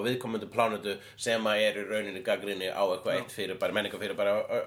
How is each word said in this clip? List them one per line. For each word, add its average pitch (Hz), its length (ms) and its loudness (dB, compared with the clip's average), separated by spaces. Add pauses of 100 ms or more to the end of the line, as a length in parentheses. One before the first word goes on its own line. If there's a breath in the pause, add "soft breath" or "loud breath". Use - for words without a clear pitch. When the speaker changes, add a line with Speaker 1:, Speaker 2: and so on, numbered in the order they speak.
Speaker 1:
viðkomandi 113 480 -2
plánetu 104 460 0 (160 loud breath)
sem 113 280 0
að 107 220 4
er 104 160 4
í 101 80 -4
rauninni 101 340 -4
gagnrýni 98 460 -2
á 95 160 2
eitthvað 92 320 2
Speaker 2:
Já. 92 60 2
Speaker 1:
eitt - 100 -10
fyrirbæri, 92 400 -2
menningarfyrirbæri 101 560 0
á, 101 160 4
á, 120 240 -2